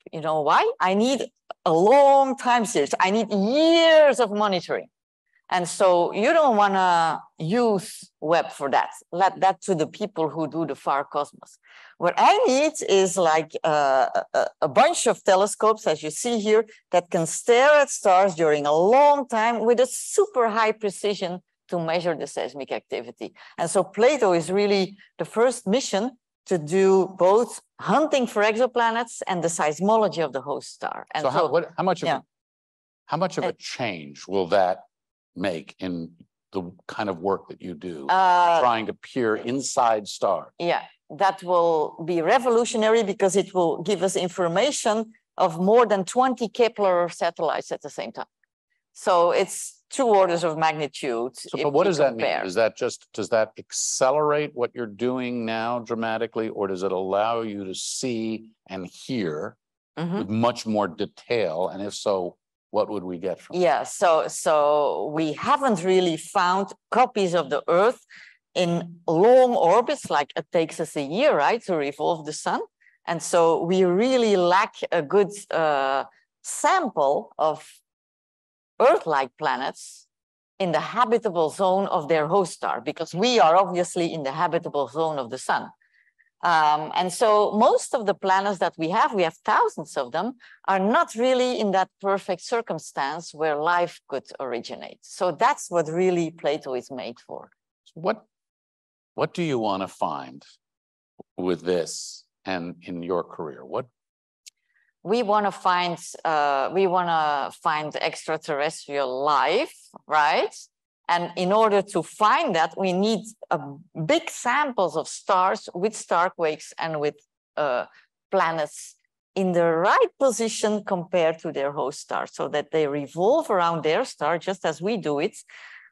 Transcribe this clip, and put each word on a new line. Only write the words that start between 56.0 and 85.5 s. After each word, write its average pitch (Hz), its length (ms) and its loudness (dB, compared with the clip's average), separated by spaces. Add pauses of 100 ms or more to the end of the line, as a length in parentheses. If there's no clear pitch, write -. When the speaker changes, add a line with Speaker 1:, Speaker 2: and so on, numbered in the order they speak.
Speaker 2:
or 101 180 -4
does 95 160 -4
it 95 80 0
allow 98 500 0
you 104 240 -8
to 92 100 -10
see 110 760 -6 (160)
and 95 180 -10
hear 98 720 -8 (420)
Speaker 1:
Mm-hmm. 170 220 -6
Speaker 2:
with 95 100 -8
much 117 360 0
more 104 220 0
detail? 90 840 -4
And 95 100 -8
if 101 120 -8
so, 95 440 -4 (380)
what 101 120 2
would 101 160 -6
we 90 140 -8
get 90 240 -6
from - 160 -10
it? - 20 -4
Speaker 1:
Yeah, 147 240 2
so, 180 260 0 (200)
so 147 840 0
we 156 200 -2
haven't 247 500 0
really 185 320 2
found 185 520 -2 (220)
copies 214 460 2
of 151 140 0
the 139 180 -2
Earth 202 320 2 (560)
in 170 520 -2
long 240 480 6
orbits, 233 540 2
like 147 280 0
it 156 160 -8
takes 165 260 -2
us 160 160 -6
a 151 60 -4 (160)
year, 269 180 2 (100)
right, 214 200 0
to 180 100 -2
revolve 151 500 -4
the 156 80 -10
sun. 196 280 -6 (440)
And 165 160 -4
so - 180 0 (300)
we 190 140 4
really 214 540 2
lack 180 360 2 (180)
a 170 100 0
good, 185 300 2 (200)
uh, 139 540 0 (360)
sample 202 960 0
of 151 200 0 (1200)
Earth-like 165 580 2
planets 135 720 -6 (500)
in 185 140 -2
the 156 80 0 (160)
habitable 220 540 0
zone 190 380 0
of 156 200 -2
their 156 200 2
host 180 260 0
star, 82 280 -6
because 151 320 -8
we 226 260 2
are 165 160 6
obviously 180 560 0
in 160 120 -8
the 131 80 -4
habitable 160 560 -2
zone 156 320 -4
of 120 100 -8
the 131 80 -8
sun. - 320 -4 (720)